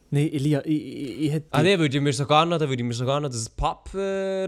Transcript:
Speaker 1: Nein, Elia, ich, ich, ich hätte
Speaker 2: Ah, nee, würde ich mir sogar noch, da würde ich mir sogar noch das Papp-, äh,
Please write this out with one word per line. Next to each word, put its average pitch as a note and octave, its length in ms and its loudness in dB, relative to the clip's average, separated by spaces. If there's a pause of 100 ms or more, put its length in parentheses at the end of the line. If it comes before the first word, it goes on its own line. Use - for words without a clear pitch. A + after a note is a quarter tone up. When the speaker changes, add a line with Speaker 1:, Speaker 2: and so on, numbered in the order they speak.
Speaker 1:
Nein, C#3+ 240 0
Elia, C#3+ 320 2
ich, D3+ 200 0
ich, B2+ 360 -8
ich D3+ 100 0
hätte D3+ 200 -4
Speaker 2:
Ah, D3 120 2
nee, F#3+ 160 4
würde D3 180 2
ich C#3+ 60 0
mir C#3+ 100 2
sogar C#3+ 320 4
noch, E3+ 120 0
da D3+ 120 0
würde C3 120 -2
ich A#2+ 60 -2
mir A#2+ 60 -4
sogar B2+ 280 -2
noch D3 80 -4
das A2+ 200 -6
Papp-, - 460 -6
äh, F#3+ 520 -2